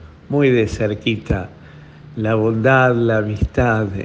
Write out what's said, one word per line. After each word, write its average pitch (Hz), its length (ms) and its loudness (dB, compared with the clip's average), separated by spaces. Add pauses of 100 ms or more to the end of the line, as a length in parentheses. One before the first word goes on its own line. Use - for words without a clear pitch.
(280)
muy 143 220 2
de 117 180 2
cerquita 104 840 -4 (680)
la 110 200 -2
bondad, 120 600 2
la 117 220 2
amistad, 107 680 0 (180)